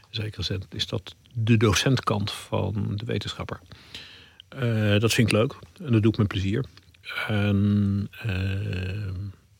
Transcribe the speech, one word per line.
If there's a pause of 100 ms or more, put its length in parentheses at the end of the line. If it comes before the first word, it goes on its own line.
(120)
In
zekere
zin
is
dat (180)
de
docentkant
van
de
wetenschapper. (880)
Eh,
dat
vind
ik
leuk (280)
en
dat
doe
ik
met
plezier. (600)
En, (120)
eh, (460)